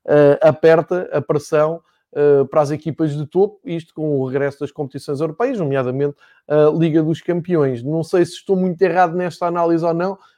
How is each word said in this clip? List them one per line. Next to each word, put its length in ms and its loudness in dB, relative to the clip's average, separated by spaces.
eh, 360 4
aperta 680 2
a 100 -2
pressão, 580 -2
eh, 360 4
para 100 2
as 100 0
equipas 460 -4
de 100 -6
topo, 380 -2
isto 300 -10
com 260 -4
o 60 -4
regresso 340 -4
das 100 -6
competições 500 -10
europeias, 380 -4
nomeadamente 580 -4
a 240 4
Liga 320 0
dos 200 -2
Campeões. 600 -2
Não 200 -4
sei 240 0
se 60 -16
estou 240 -4
muito 260 -2
errado 340 2
nesta 300 -4
análise 380 0
ou 100 0
não, 240 -4